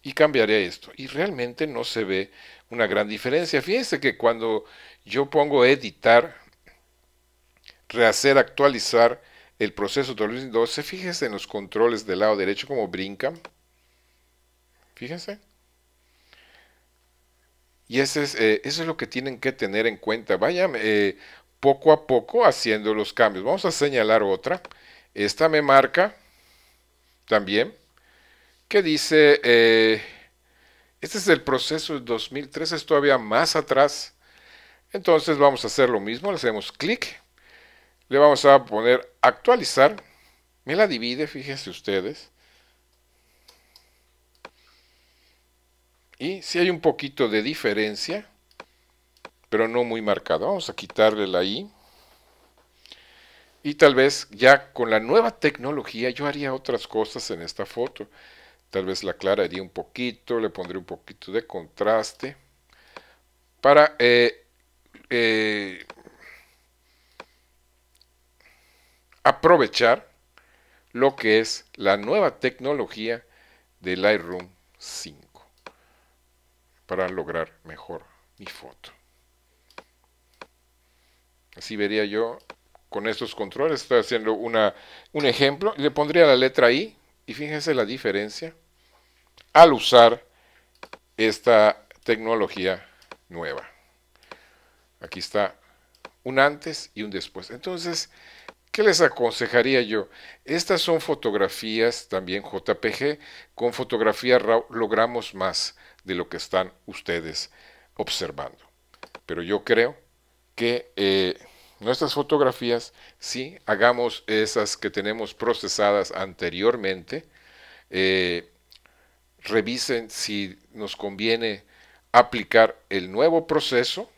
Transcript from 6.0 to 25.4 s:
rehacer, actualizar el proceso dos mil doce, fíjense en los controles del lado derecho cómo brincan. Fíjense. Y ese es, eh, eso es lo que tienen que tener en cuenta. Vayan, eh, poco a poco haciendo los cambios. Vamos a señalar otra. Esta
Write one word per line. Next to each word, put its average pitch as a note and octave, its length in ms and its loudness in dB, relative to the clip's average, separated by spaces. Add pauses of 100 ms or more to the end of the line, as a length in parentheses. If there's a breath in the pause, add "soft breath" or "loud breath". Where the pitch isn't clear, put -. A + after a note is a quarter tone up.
rehacer, A#2+ 500 4
actualizar B2 840 2 (360 soft breath)
el G#2+ 120 -2
proceso B2+ 420 -4
dos G#2+ 140 -4
mil B2 240 -10
doce, A#2 320 0
fíjense F#3 440 -8
en A2 40 -6
los G2 160 -10
controles G#2+ 580 -2
del F#2+ 140 -4
lado G#2+ 160 2
derecho G2 320 -4
cómo A#2 220 -6
brincan. G2 500 -8 (1500)
Fíjense. E3+ 460 -14 (2500 soft breath)
Y B2 140 0
ese C#3+ 220 -2
es, - 120 -6
eh, A2 300 2
eso D#3 160 -6
es D#3+ 60 -6
lo D#3+ 100 -6
que A2+ 100 -8
tienen B2+ 320 -10
que C3 140 -4
tener G#2+ 340 -2
en G#2+ 80 -4
cuenta. A2 400 -4
Vayan, E3 400 0
eh, G#2+ 420 0 (440 loud breath)
poco C#3 320 4
a - 120 0
poco C3 400 2
haciendo G#2+ 480 2
los G#2 200 -4
cambios. G2+ 320 0
Vamos F3 180 -2
a F3 80 0
señalar A2+ 500 2
otra. G#2 400 -2 (520 loud breath)
Esta G#2 340 -2